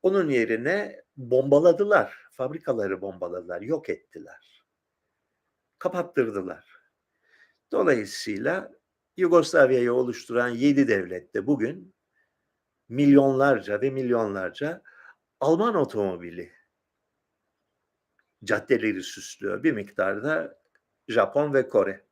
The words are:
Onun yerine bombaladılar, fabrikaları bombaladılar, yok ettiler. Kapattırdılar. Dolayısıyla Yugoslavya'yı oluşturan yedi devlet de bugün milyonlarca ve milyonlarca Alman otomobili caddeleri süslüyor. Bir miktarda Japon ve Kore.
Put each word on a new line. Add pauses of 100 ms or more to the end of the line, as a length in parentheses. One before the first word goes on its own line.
Onun
yerine (140)
bombaladılar,
fabrikaları
bombaladılar,
yok
ettiler. (1120)
Kapattırdılar. (920)
Dolayısıyla (440)
Yugoslavya'yı
oluşturan
yedi
devlet
de
bugün (920)
milyonlarca
ve
milyonlarca (580)
Alman
otomobili (1900)
caddeleri
süslüyor.
Bir
miktarda (480)
Japon
ve
Kore.